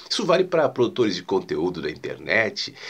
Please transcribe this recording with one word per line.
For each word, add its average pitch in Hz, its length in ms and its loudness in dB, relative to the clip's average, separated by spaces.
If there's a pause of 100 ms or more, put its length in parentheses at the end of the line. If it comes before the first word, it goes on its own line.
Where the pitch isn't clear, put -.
(100)
Isso - 160 -2
vale 185 180 4
pra 160 240 2
produtores 110 480 2
de 90 60 -6
conteúdo 87 580 0
da 76 100 -4
internet, - 840 -2 (160)